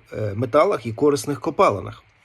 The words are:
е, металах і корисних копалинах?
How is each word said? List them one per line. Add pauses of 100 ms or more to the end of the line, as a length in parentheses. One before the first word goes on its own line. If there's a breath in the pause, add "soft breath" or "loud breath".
(120)
е,
металах
і
корисних
копалинах? (200)